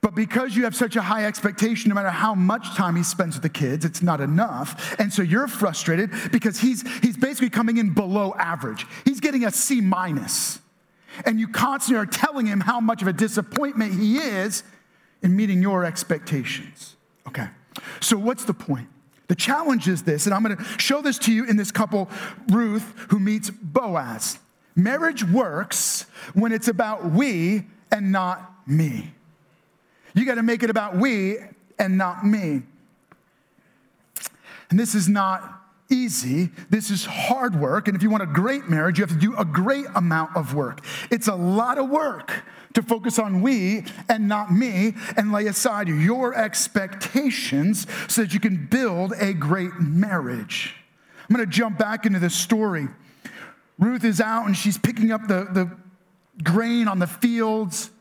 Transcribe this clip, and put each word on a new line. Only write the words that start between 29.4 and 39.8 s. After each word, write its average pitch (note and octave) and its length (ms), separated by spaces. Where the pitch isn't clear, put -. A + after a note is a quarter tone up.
You A3 100
gotta A#3+ 180
make A#3 220
it A3+ 60
about G#3 260
we G#3 400
and F#3+ 180
not F#3+ 300
me. F3+ 360
And F3 100
this A3+ 180
is F3+ 120
not G3 540
easy. E3+ 600
This G#3+ 220
is G3 140
hard B3 500
work. D3 320
And G3 100
if D#3+ 60
you G#3+ 80
want G#3 140
a - 20
great F#3+ 420
marriage, D#3+ 300
you G3+ 60
have E3 80
to D#3 80
do A3 160
a G#3 80
great A3 500